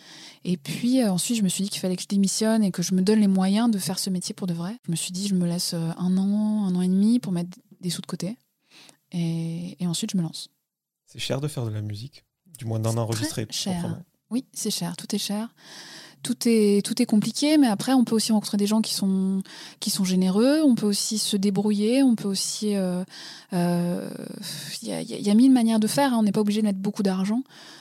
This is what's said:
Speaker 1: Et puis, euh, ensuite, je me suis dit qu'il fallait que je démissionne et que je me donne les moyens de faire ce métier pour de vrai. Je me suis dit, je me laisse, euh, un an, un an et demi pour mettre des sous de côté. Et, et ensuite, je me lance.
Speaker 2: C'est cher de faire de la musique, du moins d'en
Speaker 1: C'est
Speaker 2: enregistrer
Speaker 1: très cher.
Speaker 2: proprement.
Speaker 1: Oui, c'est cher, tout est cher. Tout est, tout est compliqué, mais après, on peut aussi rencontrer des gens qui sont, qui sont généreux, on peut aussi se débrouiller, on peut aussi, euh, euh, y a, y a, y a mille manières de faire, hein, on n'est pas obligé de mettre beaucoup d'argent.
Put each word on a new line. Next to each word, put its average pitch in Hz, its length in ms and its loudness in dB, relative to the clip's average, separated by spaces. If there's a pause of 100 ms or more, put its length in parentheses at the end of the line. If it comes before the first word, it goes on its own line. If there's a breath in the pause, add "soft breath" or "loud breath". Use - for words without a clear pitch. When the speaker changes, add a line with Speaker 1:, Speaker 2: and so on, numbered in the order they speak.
(440 loud breath)
Speaker 1:
Et 175 140 -2
puis, 247 440 0
euh, 202 120 2
ensuite, 226 240 -2
je 214 60 0
me 185 60 4
suis 190 140 -2
dit 202 60 -4
qu'il - 100 -8
fallait 185 160 -2
que - 80 -8
je - 60 -14
démissionne 214 520 2
et 196 100 2
que 180 100 -4
je 180 120 -2
me 185 80 2
donne 214 200 4
les 202 60 6
moyens 196 440 2
de 208 60 0
faire 185 220 -4
ce - 100 -4
métier 185 260 -4
pour 202 120 -6
de 175 60 -2
vrai. 170 220 -8 (100)
Je 170 60 -4
me 165 60 -2
suis - 160 -6
dit, 196 160 -4
je 190 60 2
me 175 120 2
laisse, 175 280 -2
euh, 165 220 -2
un 180 200 0
an, 208 480 0
un 180 100 0
an 180 60 0
et 185 80 2
demi 208 300 4
pour 202 120 -6
mettre 175 260 -4 (220)
des 180 100 -6
sous 170 120 -6
de - 40 -12
côté. 180 320 -8 (760 loud breath)
Et, 165 680 -4
et 180 60 -2
ensuite, 175 240 -4
je 196 60 0
me 170 60 2
lance. - 260 -8 (580)
Speaker 2:
C'est - 120 -18
cher 131 220 -4
de 147 80 -4
faire 123 160 -6
de 110 60 -4
la 107 100 -6
musique, 104 420 -10 (340)
du - 60 -14
moins 113 160 -2
d'en 113 140 0
Speaker 1:
C'est 117 60 0
Speaker 2:
enregistrer 113 460 -4
Speaker 1:
très - 80 -14
cher. 180 260 -4
Speaker 2:
proprement. 170 260 -6 (240)
Speaker 1:
Oui, 240 240 -4
c'est - 180 -6
cher, 170 240 -6
tout - 180 -10
est 202 60 -2
cher. 208 340 -6 (680 loud breath)
Tout - 140 -2 (100)
est, 208 380 4
tout - 160 -2
est 233 40 4
compliqué, 285 520 2
mais 277 100 8
après, 208 240 0
on 254 140 6
peut 226 100 0
aussi 220 160 2
rencontrer 208 240 0
des 202 100 2
gens 214 140 4
qui - 140 -2
sont, 190 500 0 (380 loud breath)
qui - 80 -4
sont 196 160 0
généreux, 190 580 4
on 262 120 6
peut 214 100 0
aussi 208 320 -2
se - 180 -2
débrouiller, 208 640 2
on 254 140 6
peut 202 140 -4
aussi, 202 460 -4
euh, 180 280 -2 (480 loud breath)
euh, 175 580 0 (760 loud breath)
y 208 100 -6
a, 165 80 -6
y 226 140 -8
a, - 20 -8
y 202 120 -2
a 202 40 4
mille 254 180 8
manières 226 300 4
de 220 60 2
faire, 269 260 2
hein, 233 40 2
on 220 60 2
n'est 202 80 2
pas 214 80 0
obligé 208 220 0
de 214 60 2
mettre 196 120 -2
beaucoup 208 240 -4
d'argent. 196 400 0 (380 loud breath)